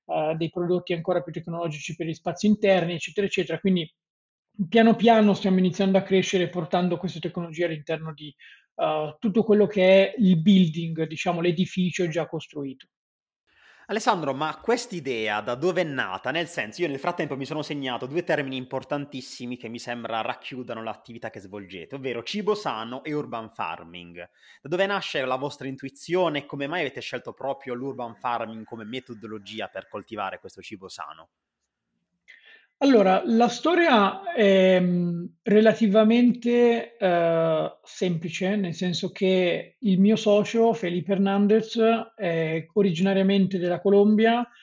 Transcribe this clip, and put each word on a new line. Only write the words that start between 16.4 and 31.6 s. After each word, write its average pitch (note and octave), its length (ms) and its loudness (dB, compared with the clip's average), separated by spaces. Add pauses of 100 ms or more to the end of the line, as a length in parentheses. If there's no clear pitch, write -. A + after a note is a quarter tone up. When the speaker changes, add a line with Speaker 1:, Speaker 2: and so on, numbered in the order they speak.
Speaker 2:
senso, A2 340 -8
io E3+ 60 0
nel C#3 140 -6
frattempo D#3 360 -4
mi C3+ 80 -8
sono D#3 160 -6
segnato C3+ 460 -6
due D3+ 160 -6
termini C#3+ 340 -2
importantissimi C3 1000 -10
che A#2+ 120 -14
mi A#2 120 -12
sembra A#2 400 -6
racchiudano A#2+ 600 -8
l'attività A2+ 480 -12
che G#2+ 120 -14
svolgete, F#2+ 560 -14
ovvero B2+ 260 -8
cibo G#3 320 -4
sano B2+ 480 -8
e D3+ 100 -8
urban A#2 380 -8
farming. F2 640 -12 (460)
Da C#3+ 60 -14
dove F3+ 180 0
nasce F3+ 380 -4
la B2+ 100 -2
vostra C3+ 320 -8
intuizione D3+ 720 -4
e C#3+ 80 -10
come C#3 220 -8
mai E3+ 140 -4
avete B2+ 180 -6
scelto A#2+ 320 -10
proprio C3+ 420 -8
l'urban A#2+ 400 -8
farming A2+ 480 -6
come A2+ 220 -14
metodologia G#2+ 840 -12
per - 220 -12
coltivare G2 500 -8
questo - 220 -20
cibo F#2 260 -16
sano? D#2 440 -16 (1500)